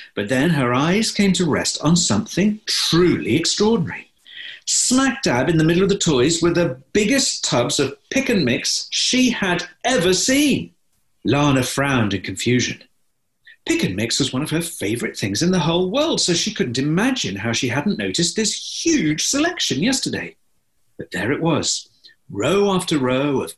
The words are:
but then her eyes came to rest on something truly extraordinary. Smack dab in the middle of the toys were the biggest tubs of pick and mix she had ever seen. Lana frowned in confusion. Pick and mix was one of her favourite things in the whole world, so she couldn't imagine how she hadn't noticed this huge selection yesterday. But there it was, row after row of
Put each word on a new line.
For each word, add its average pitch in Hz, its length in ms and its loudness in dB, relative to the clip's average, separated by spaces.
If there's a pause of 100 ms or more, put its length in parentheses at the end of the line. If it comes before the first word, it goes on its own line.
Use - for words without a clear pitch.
(160)
but 104 120 -2
then 131 220 2
her 131 240 2
eyes 175 400 0
came 196 200 4
to 170 160 0
rest 95 320 -2
on 165 140 4
something 175 720 0
truly - 720 2
extraordinary. 208 720 0 (540)
Smack 254 580 0
dab 131 240 2
in 165 100 2
the 156 60 4
middle 165 200 4
of - 60 4
the 202 80 2
toys 147 440 2
were 170 100 4
the 165 300 0 (100)
biggest 214 540 0
tubs 143 340 0
of 139 160 0 (140)
pick 262 180 0
and 202 160 2
mix - 460 -2
she 254 400 2
had 180 340 -2 (220)
ever 208 280 2
seen. 262 580 2 (520)
Lana 139 400 2
frowned 127 500 0
in 95 80 -4
confusion. 120 600 -2 (840)
Pick 330 180 0
and 98 120 -2
mix 95 240 -2
was - 140 -2
one 131 100 -2
of 156 60 -6
her 160 120 -2
favourite - 560 -6
things 104 240 -4
in 175 100 2
the 185 160 2
whole 180 220 0
world, 285 300 0
so 180 140 0
she 196 200 -2
couldn't 127 240 -2
imagine 156 600 -2
how 113 160 -4
she 123 160 -2
hadn't 185 280 -2
noticed 123 380 -2
this 220 180 -2 (300)
huge 220 420 0
selection 294 560 -2
yesterday. 185 540 -2 (640)
But - 140 -16
there 95 200 -4
it - 100 -2
was, 151 460 -2 (420)
row 190 460 0
after 175 240 -2
row 127 420 0
of - 160 -10